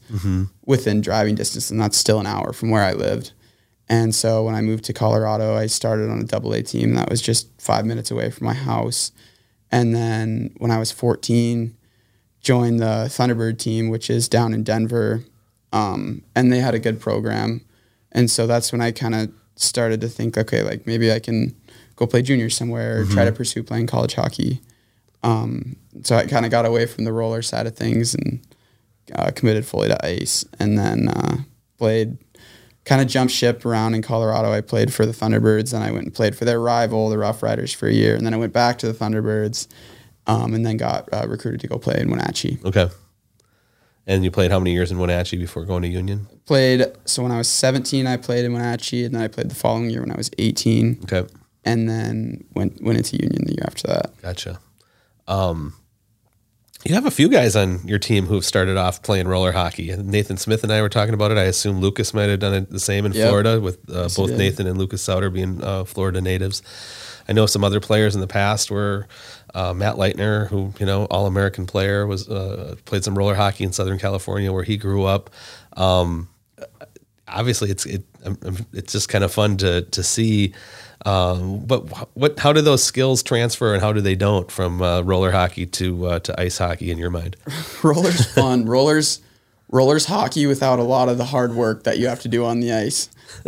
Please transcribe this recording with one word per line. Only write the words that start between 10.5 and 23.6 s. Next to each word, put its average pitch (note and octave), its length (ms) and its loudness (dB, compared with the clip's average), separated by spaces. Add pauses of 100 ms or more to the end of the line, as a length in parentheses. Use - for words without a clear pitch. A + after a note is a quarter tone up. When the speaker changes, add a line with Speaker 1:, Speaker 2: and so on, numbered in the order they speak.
Speaker 2:
when A#2 120 0
I A2+ 80 2
was A2 120 -4
fourteen, A#2 840 0 (640)
joined A#2+ 400 4
the A2+ 300 0
Thunderbird A#2 500 0
team, A2+ 300 -2
which A2 200 -4
is A#2 200 0
down A#2 240 2
in A2 100 -2
Denver. A2+ 640 0 (480)
Um, G2+ 500 -2 (120)
and B2 180 4
they B2 60 2
had B2 160 0
a A2+ 40 0
good A2+ 220 -2
program. A2 640 -4 (480)
And B2 180 2
so A2+ 160 0
that's A#2 240 0
when A#2+ 100 -2
I A#2+ 100 2
kinda A2+ 380 -2 (260)
started A2+ 460 0
to A#2 80 -4
think, A2+ 280 -4
okay, A2 260 0
like, G#2+ 220 -6
maybe A2+ 260 2
I A2 80 2
can A2+ 360 -2 (400)
go A#2+ 100 0
play A#2+ 160 2
junior B2+ 280 2
somewhere A2+ 520 -2
or G2+ 40 0
try G2+ 180 4
Speaker 1:
Mm-hmm. - 20 6
Speaker 2:
to A#2 60 4
pursue A2+ 320 -4